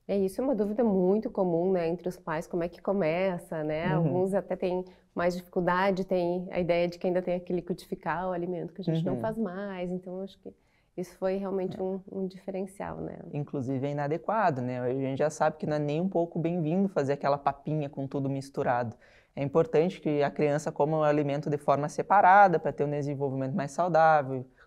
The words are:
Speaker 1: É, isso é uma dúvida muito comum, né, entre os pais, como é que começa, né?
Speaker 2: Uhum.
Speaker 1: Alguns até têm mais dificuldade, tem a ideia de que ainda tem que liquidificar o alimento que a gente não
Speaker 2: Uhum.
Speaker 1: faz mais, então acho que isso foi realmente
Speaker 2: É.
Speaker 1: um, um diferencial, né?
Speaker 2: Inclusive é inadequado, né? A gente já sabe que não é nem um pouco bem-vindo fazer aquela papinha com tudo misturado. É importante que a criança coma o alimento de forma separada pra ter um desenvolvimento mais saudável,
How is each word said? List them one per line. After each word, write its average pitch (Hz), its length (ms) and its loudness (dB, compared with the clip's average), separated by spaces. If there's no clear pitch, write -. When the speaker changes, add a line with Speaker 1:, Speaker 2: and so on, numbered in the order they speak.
Speaker 1:
É, 196 100 0
isso 190 220 -2
é 247 40 -2
uma 269 100 0
dúvida 214 280 0
muito 202 480 2
comum, 180 420 0
né, 170 160 0
entre 175 200 -4
os 180 100 -8
pais, 160 280 -4
como 170 160 -4
é 175 60 -2
que - 120 -20
começa, 175 840 -2
né? 151 280 -2
Speaker 2:
Uhum. 156 60 2
Speaker 1:
Alguns 170 380 2
até 185 220 -2
têm 180 280 -2
mais 175 220 0
dificuldade, 185 680 0
tem 180 460 0
a - 100 -6
ideia 170 280 2
de 170 100 -8
que - 80 -4
ainda 180 160 0
tem 180 160 -2
que 180 140 -8
liquidificar 175 760 -6
o 185 40 -4
alimento 175 420 -6
que - 60 -12
a 180 40 -10
gente 165 200 0
não 262 100 -2
Speaker 2:
Uhum. 240 60 -4
Speaker 1:
faz 220 180 -4
mais, 185 520 -6
então 185 320 -8
acho 196 180 -14
que 190 100 -18
isso 180 200 -10
foi 190 200 -2
realmente 190 420 -4
Speaker 2:
É. 190 40 -4
Speaker 1:
um, 190 180 -4
um 190 160 -4
diferencial, 185 720 -8
né? 160 200 -10
Speaker 2:
Inclusive 139 520 -4
é 143 40 -4
inadequado, 156 720 0
né? 123 180 -4
A 123 140 -2
gente 135 240 -2
já 147 120 2
sabe 156 280 -2
que - 80 -6
não 151 100 0
é - 20 0
nem 147 220 0
um 190 80 0
pouco 170 300 -2
bem-vindo 170 500 0
fazer 143 260 0
aquela 143 240 0
papinha 147 520 -2
com 139 160 -8
tudo 139 240 -4
misturado. 135 640 -2
É - 60 -4
importante 165 580 2
que 147 220 0
a 139 80 2
criança 147 400 0
coma 151 280 2
o 156 40 2
alimento 147 480 2
de 147 80 0
forma 143 300 2
separada 190 720 8
pra 143 120 -2
ter 143 120 -2
um 147 60 0
desenvolvimento 135 640 -2
mais 139 180 -4
saudável, 156 760 4